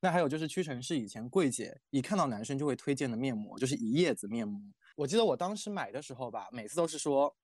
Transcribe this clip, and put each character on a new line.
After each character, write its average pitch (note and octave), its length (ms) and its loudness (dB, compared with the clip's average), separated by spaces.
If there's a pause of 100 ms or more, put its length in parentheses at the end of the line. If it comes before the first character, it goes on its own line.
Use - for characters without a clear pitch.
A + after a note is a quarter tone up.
那 F#3 100 4
还 E3 80 6
有 D#3+ 100 6
就 C#3 80 0
是 D#3 120 -2
屈 F#3 160 -2
臣 B2+ 180 -6
氏 D3+ 160 0
以 A2 80 -2
前 A2+ 220 -10
柜 E3 200 4
姐 A#2 300 -4 (120)
一 C3+ 120 2
看 G3+ 160 0
到 E3 80 4
男 A2+ 180 -4
生 C#3 140 -2
就 D3 80 0
会 C3+ 80 2
推 C#3+ 180 -2
荐 C3+ 160 0
的 A#2 80 -2
面 B2 200 0
膜， G#2 220 -8
就 C3 60 0
是 C3 120 2
一 A#2 160 0
叶 D#3 200 4
子 G#2 140 -4
面 A2 220 -4
膜。 G2+ 120 -6 (360)
我 D3 100 -2
记 D#3 100 0
得 A3+ 80 6
我 D#3 120 4
当 F#3 200 -2
时 G#3 140 -8
买 D3 220 -4
的 A#2+ 100 -6
时 - 100 -12
候 B2 160 -6
吧， G2 220 -8
每 A2+ 160 -8
次 G#2+ 100 -6
都 E3+ 100 4
是 D#3 120 -4
说 C#3 460 4